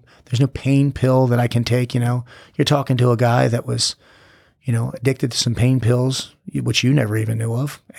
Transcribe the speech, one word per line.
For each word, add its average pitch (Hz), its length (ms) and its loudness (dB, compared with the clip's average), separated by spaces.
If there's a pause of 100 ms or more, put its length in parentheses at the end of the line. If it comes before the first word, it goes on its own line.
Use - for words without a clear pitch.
(260)
there's 120 140 -2
no 139 80 4
pain 139 440 0
pill 131 360 2
that 120 120 2
I 120 80 2
can 117 160 -2
take, 123 300 -2
you 123 60 0
know. 120 260 -2 (300)
You're - 100 0
talking 135 320 0
to 123 140 4
a 117 60 2
guy 123 300 2
that 117 180 -4
was, 120 300 -4 (680)
you 123 100 -2
know, 117 220 -2
addicted 127 360 -2
to - 60 -10
some 120 180 -2
pain 127 240 2
pills, 123 560 -2 (180)
which 123 300 -2
you 127 100 2
never 110 240 0
even 110 200 -2
knew 113 160 -4
of, 139 280 -6 (180)